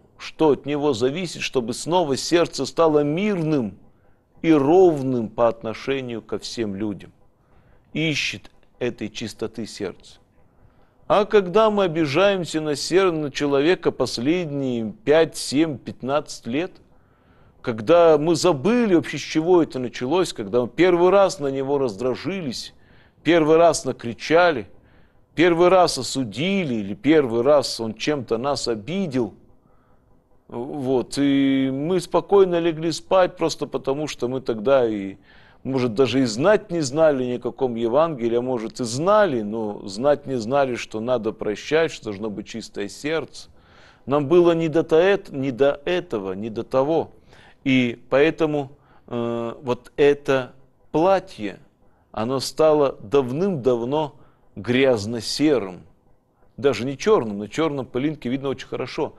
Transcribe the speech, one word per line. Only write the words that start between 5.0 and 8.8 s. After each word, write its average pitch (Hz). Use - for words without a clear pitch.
по 117
отношению 120
ко 101
всем 104
людям. 95
Ищет 147
этой 117